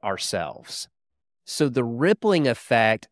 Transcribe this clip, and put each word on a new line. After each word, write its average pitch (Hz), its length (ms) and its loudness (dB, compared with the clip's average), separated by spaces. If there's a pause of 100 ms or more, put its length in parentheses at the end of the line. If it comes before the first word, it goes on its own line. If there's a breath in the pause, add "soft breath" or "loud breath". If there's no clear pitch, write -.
ourselves. - 840 -6 (560)
So - 240 0
the 123 160 -2
rippling 165 600 2
effect 113 640 2